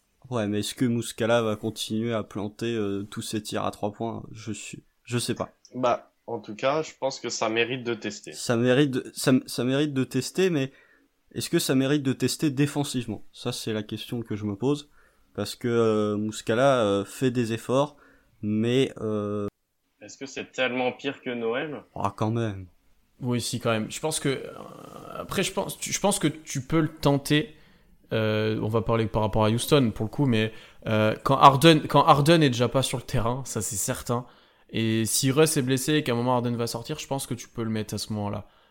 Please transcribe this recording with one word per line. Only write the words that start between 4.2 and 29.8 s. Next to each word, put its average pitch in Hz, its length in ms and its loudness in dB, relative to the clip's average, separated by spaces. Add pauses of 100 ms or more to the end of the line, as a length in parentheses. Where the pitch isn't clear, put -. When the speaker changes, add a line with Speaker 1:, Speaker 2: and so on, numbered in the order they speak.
Speaker 1:
Je 113 180 -10
suis, - 320 -12 (220)
je 120 120 -2
sais 117 180 -2
pas. - 140 -4 (240)
Speaker 2:
Bah, 123 380 0 (180)
en 117 100 -6
tout 104 160 -12
cas, 139 260 0
je 156 180 -10
pense 135 220 -4
que 120 80 -6
ça 113 180 -2
mérite 117 380 0
de 117 80 0
tester. 104 400 -8
Speaker 1:
Ça - 240 -2
mérite 127 340 4
de, 123 220 -4
ça, - 180 2 (140)
ça - 180 -4
mérite 139 300 0
de 131 100 0
tester, 131 460 0
mais 139 240 0 (600)
est-ce - 160 -6
que 127 80 2
ça 131 160 0
mérite 135 300 2
de 131 80 2
tester 127 400 0
défensivement ? 135 800 -2
Ça, - 220 -6
c'est - 180 -6
la 107 100 -2
question 110 400 -6
que 110 140 -6
je 104 80 -6
me 104 140 -4
pose. 147 320 -2 (460)
Parce 101 200 -6
que, - 140 -4
euh, 107 480 4
Muscala, 117 640 2
euh, 101 220 4
fait - 260 0
des 120 220 0
efforts, 131 420 0 (460)
mais, 113 580 2
euh, 104 480 -4 (540)
Speaker 2:
Est-ce 104 160 -18
que 139 80 -12
c'est 120 260 -12
tellement 127 400 0
pire 139 300 -8
que - 80 -8
Noël ? 120 540 -4 (120)
Speaker 1:
Ah, 98 180 -4
quand 110 180 0
même. 107 340 -4 (560)
Speaker 3:
Oui, 123 180 0
si, 117 220 -4
quand 117 100 0
même. 110 180 0
Je - 120 -10
pense 156 180 -2
que, - 100 -2
euh, - 220 -4 (640)
après, - 280 -4
je - 100 -4
pense, - 260 -4
tu, - 140 -6
je - 80 -4
pense 202 180 2
que 160 80 2
tu - 340 -6
peux 160 200 2
le 156 80 0
tenter. 147 640 2 (580)
Euh, 110 500 0
on 113 60 0
va 110 140 2
parler 113 240 2
par 107 160 0
rapport 107 240 2
à 107 40 6
Houston, 117 460 4